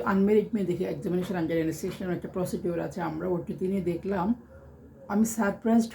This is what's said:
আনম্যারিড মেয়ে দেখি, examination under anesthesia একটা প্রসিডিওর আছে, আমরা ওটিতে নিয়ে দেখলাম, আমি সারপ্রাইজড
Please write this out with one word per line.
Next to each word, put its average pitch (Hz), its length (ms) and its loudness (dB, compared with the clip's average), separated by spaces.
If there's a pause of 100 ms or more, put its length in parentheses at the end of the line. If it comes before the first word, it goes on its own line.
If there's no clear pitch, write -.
আনম্যারিড 208 500 4
মেয়ে 196 120 0
দেখি, 175 180 0
examination 180 560 -2
under 165 240 0
anesthesia 175 460 -4
একটা - 180 -4
প্রসিডিওর 175 520 -2
আছে, 165 200 -6
আমরা 160 280 -4
ওটিতে 180 400 -2
নিয়ে 190 240 0
দেখলাম, 190 420 0 (720)
আমি 208 160 4
সারপ্রাইজড 220 720 2